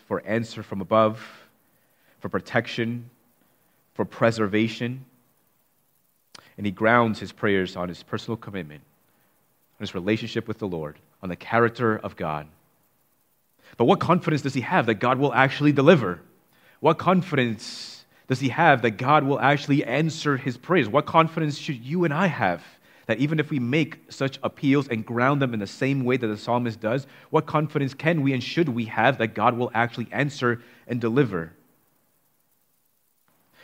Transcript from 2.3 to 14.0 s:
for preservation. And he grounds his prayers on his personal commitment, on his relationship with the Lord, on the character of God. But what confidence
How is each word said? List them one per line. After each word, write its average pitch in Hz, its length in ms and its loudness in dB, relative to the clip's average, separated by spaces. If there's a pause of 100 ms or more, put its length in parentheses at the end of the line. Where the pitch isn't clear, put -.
for 104 100 -2
preservation. 113 1000 -2 (1500)
And 101 80 -6
he 101 60 -2
grounds 110 480 2
his 98 120 -12
prayers 95 440 0
on 90 140 -6
his 82 140 -14
personal 113 340 -8
commitment, 85 460 -14
on - 960 -20
his 104 160 -10
relationship 110 520 -2
with 107 120 -8
the 107 80 -6
Lord, 76 320 -8 (240)
on 92 60 -8
the 85 60 -8
character 117 600 0
of - 180 -12
God. 76 320 -6 (1300)
But 120 100 2
what 185 140 6
confidence 160 440 0